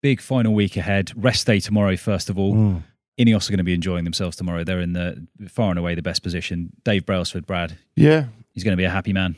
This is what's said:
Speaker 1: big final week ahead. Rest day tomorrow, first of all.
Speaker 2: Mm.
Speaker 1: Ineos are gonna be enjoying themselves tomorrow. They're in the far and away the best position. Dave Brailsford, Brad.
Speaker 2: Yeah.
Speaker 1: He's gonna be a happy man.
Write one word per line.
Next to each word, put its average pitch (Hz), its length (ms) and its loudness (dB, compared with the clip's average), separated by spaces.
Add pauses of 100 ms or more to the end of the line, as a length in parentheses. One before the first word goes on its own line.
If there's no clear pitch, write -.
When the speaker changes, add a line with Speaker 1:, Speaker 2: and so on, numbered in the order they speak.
Speaker 1:
big 139 200 2
final 113 320 2
week 101 240 2
ahead. 98 380 0
Rest 113 320 0
day 107 120 4
tomorrow, 101 380 2
first 101 320 -4
of 92 80 -4
all. 98 160 2
Speaker 2:
Mm. 101 300 2 (360)
Speaker 1:
Ineos 113 300 4
are - 20 -2
gonna 92 120 0
be 90 100 0
enjoying 87 300 -2
themselves 85 340 -4
tomorrow. 85 260 -4
They're 90 160 -2
in 87 140 -4
the 87 320 -6 (240)
far 104 220 0
and 87 80 -2
away 85 160 -2
the 85 60 -6
best 85 220 -4
position. 87 480 -6 (120)
Dave 101 220 0
Brailsford, 90 400 -4
Brad. 85 320 -6 (180)
Speaker 2:
Yeah. 151 300 6 (280)
Speaker 1:
He's 87 100 -10
gonna 98 140 2
be 92 80 2
a 90 40 2
happy 92 220 -2
man. 92 260 0